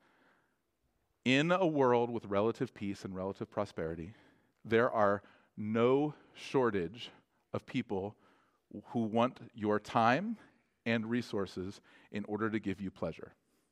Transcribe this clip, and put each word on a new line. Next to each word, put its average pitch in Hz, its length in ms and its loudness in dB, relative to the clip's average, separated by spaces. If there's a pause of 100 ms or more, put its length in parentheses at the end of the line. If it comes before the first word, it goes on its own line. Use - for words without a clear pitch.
(1200)
In 143 260 2
a 185 160 2
world 123 440 4
with 113 160 -6
relative 107 480 0
peace 98 300 -8
and 95 100 -10
relative 95 360 -6
prosperity, 82 640 -6 (500)
there 113 280 4
are 104 320 2 (340)
no 123 580 2 (200)
shortage 110 760 -2 (440)
of 120 100 -4
people 104 500 -4 (760)
who 123 120 -2
want 117 380 0 (160)
your 104 260 0
time 139 560 2 (480)
and 117 220 0
resources 101 720 -4 (320)
in 104 140 -6
order 104 240 -2
to 110 80 -2
give 98 220 -4
you 95 100 -6
pleasure. - 420 -8 (400)